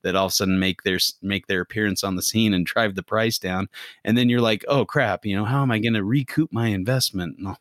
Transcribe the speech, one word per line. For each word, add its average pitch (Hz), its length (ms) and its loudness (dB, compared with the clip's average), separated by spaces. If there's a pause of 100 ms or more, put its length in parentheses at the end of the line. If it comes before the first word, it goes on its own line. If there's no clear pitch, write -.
that 90 120 0
all 95 120 4
of 92 40 -4
a - 40 -2
sudden 95 240 2
make 92 240 0
their 92 140 0
s-, - 240 -2
make 98 260 -4
their 95 140 0
appearance 104 420 -2
on 98 120 -2
the 90 60 -4
scene 110 320 2
and 90 120 2
drive 107 300 0
the 92 80 -8
price 113 360 0
down. 95 280 -4 (380)
And 113 120 4
then 123 120 4
you're 120 100 2
like, 110 300 2
"Oh 139 160 2
crap, 113 400 0
you 101 100 0
know, 104 100 0
how 131 180 0
am 127 80 2
I 110 80 2
gonna 110 240 0
recoup 139 500 0
my 113 140 0
investment?" 98 720 -2
and 98 80 -8
all 95 140 -10